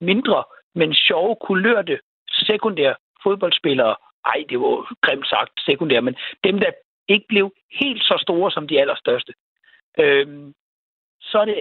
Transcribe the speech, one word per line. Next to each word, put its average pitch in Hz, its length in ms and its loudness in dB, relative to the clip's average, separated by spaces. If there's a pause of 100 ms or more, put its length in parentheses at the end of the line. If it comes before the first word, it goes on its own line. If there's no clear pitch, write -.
mindre, 185 420 0 (320)
men 156 180 0
sjove, 190 420 2 (120)
kulørte, 196 520 0 (300)
sekundære 190 680 -2 (280)
fodboldspillere, 160 720 0 (300)
ej, 123 140 -2 (100)
det 123 100 -2
var 123 420 -2
grimt 139 260 -2
sagt, 113 300 -2
sekundære, 139 440 0
men 127 140 -2 (280)
dem, 196 160 2
der 185 120 0 (360)
ikke 202 220 2
blev 196 240 0 (180)
helt 277 320 -4
så 196 180 2
store 175 300 0
som 151 160 -6
de 143 120 2
allerstørste. 127 540 0 (680)
Øhm, 143 540 2 (680)
så - 160 -2
er 208 80 4
det, 214 160 -2